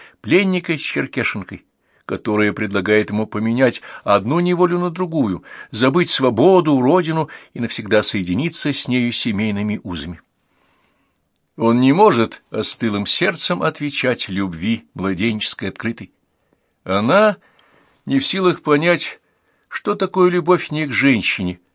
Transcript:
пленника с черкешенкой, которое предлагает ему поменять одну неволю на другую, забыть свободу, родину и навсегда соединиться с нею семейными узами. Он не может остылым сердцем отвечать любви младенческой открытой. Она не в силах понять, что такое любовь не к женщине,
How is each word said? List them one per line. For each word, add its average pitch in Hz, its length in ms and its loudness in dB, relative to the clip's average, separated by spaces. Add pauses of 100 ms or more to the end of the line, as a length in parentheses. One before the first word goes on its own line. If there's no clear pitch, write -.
(200)
пленника 175 560 0
с 139 40 -12
черкешенкой, - 840 -6 (400)
которое 104 480 -2
предлагает 104 580 0
ему 107 180 -2
поменять 117 520 0 (220)
одну 107 380 2
неволю 175 400 2
на 180 100 -2
другую, 160 540 -2 (260)
забыть 135 400 2
свободу, 143 720 4
родину 160 480 2 (260)
и 139 60 -8
навсегда 107 420 0
соединиться 107 720 -2
с - 160 0
нею 123 240 0
семейными 104 720 -2
узами. 87 360 -10 (1400)
Он 117 220 4
не 131 140 6
может 151 580 4
остылым 104 560 -2
сердцем 175 560 0
отвечать 147 640 -2
любви 95 680 -4
младенческой 95 720 -4
открытой. 107 440 -8 (720)
Она 165 540 2 (680)
не 135 140 -2
в 135 80 0
силах 185 360 0
понять, 156 580 0 (480)
что - 260 -6
такое 185 340 2
любовь 175 440 0
не 151 140 -2
к 135 60 -8
женщине, 107 680 0 (140)